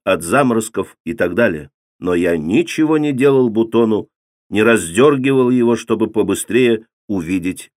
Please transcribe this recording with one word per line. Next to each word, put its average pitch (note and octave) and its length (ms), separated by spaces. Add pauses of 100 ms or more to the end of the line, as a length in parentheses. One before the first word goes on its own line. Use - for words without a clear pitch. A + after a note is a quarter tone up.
от F2+ 200
заморозков A2+ 840
и E2 80
так F2+ 220
далее. E2 340 (300)
Но F2+ 140
я F2 220
ничего D3+ 640
не D3 160
делал C3 360
бутону, A2 600 (400)
не G2+ 120
раздёргивал B2 880
его, A#2+ 280
чтобы A2 300
побыстрее A2 760 (220)
увидеть F#2 680